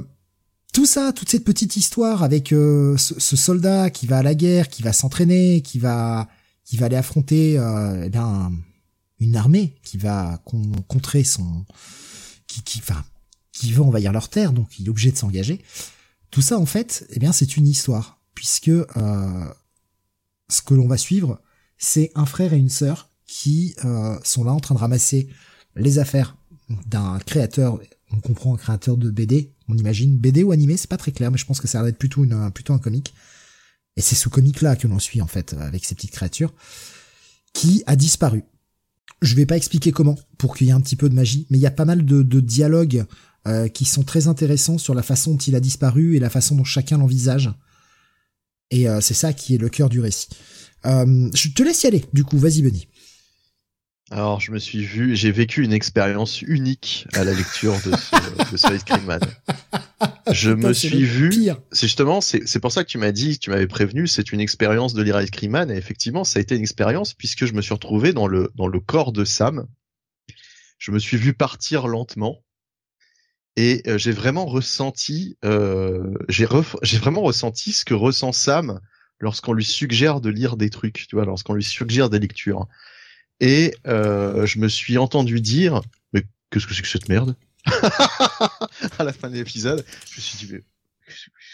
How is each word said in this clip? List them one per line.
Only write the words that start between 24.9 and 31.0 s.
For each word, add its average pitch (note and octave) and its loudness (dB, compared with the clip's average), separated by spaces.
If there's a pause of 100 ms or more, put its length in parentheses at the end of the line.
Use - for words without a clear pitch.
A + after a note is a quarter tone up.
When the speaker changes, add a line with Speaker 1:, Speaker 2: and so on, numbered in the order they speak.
Speaker 1:
les C#3 2
affaires C3+ 0 (500)
d'un G2 -4
créateur, A#2+ -2 (320)
on G#2+ -2
comprend B2 -2
un A#2 -4
créateur A2+ -2
de A#2 0
B G#2+ -4
D, C3+ 0 (140)
on A2+ 0
imagine, A2+ 2
B A#2+ 2
D C#3+ 6
ou G3+ 4
animé, D3+ 4
c'est - -6
pas F3+ -4
très - -6